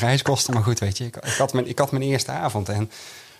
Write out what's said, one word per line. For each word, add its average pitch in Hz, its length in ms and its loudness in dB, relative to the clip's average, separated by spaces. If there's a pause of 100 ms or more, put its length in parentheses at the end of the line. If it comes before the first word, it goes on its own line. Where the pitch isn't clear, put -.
<laughs> 117 40 4
reiskosten. 135 460 2
Maar 117 100 4
goed, 117 160 2
weet 98 180 0
je, 123 80 -6
ik, 120 100 -10
ik 120 220 -6
had 135 160 2
mijn, 127 140 2
ik 127 120 -4
had 139 120 2
mijn 135 120 0
eerste 135 280 0
avond. 110 380 -2
En, 104 220 -2 (480)